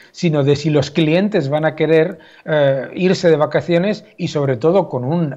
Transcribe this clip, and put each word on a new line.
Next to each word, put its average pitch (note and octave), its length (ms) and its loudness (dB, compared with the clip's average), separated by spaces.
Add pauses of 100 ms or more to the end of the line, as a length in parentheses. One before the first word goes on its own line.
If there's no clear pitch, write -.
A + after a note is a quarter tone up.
(100)
sino D#3 320 0
de C#3 140 2
si D3+ 120 -4
los D3 220 0
clientes E3+ 580 0
van D3+ 160 -2
a D#3 120 -2
querer, D#3 420 2 (260)
eh, C#3 520 0
irse F3+ 340 2
de D#3 60 4
vacaciones E3+ 680 -2 (120)
y, E3+ 120 -6
sobre C#3 280 -2
todo, E3+ 320 2
con B2+ 160 -6
un D#3 320 -4